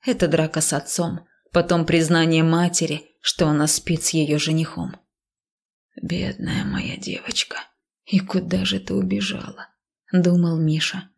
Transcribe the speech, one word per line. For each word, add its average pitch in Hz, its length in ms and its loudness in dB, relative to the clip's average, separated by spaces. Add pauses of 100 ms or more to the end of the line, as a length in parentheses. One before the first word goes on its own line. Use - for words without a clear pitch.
Эта 202 220 2
драка 156 340 2
с - 120 0
отцом, 170 540 -2 (260)
потом 170 320 2
признание 160 580 4
матери, 165 680 0 (100)
что - 260 0
она 151 200 2
спит - 380 -2
с - 60 -2
её 151 280 0
женихом. 160 580 -2 (1040)
«Бедная - 640 -4
моя - 320 -4
девочка», - 640 -8 (480)
«И 190 140 2
куда 185 440 -2
же 190 160 -2
ты 190 140 -6
убежала?» – - 760 -4 (440)
думал 175 460 4
Миша. 160 600 0